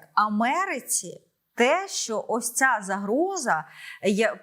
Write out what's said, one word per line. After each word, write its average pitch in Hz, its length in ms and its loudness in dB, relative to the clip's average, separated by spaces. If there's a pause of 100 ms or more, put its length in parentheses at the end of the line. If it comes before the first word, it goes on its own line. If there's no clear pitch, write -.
(140)
Америці 226 1080 0 (340)
те, 320 320 4
що - 400 -4
ось 233 260 -2
ця 254 300 2
загроза, 202 840 0 (380)
я-, 202 400 2